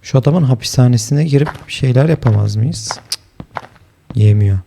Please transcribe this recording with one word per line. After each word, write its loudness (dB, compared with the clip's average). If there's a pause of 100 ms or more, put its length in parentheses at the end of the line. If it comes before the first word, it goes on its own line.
Şu 0
adamın 2
hapishanesine 0
girip 0 (200)
bir -14
şeyler 0
yapamaz 0
mıyız? -4 (220)
Cık. -12 (920)
Yemiyor. 2